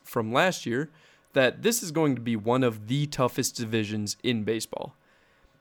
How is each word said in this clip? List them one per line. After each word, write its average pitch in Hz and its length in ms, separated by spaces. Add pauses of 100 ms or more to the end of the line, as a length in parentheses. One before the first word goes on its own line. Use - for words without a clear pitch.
from 113 300
last 175 320
year, 127 240 (420)
that 131 300
this 226 200
is 165 100
going 147 220
to 117 60
be 117 160
one 117 260
of 107 260
the 147 180
toughest 131 500
divisions 107 680
in 113 220
baseball. - 500 (680)